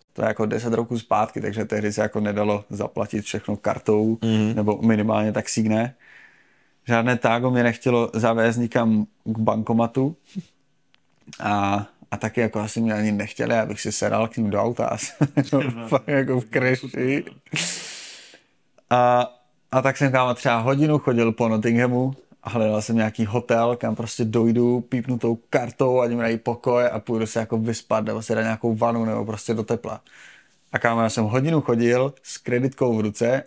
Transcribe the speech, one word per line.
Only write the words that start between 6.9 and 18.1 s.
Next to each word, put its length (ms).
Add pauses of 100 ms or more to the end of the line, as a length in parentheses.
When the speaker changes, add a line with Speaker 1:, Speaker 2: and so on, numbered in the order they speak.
Speaker 1:
Tágo 340
mě 120
nechtělo 500
zavést 440
nikam 480 (200)
k 140
bankomatu 760 (1200)
a, 460 (260)
a 60
taky 240
jako 180
asi 220
mě 120
ani 180
nechtěli, 440
abych 260
si 100
sedal 360
k 100
ním 120
do 120
auta 260
a 100
<laughs> 880
fakt 200
jako 320
v 60
kreši. 760 (1700)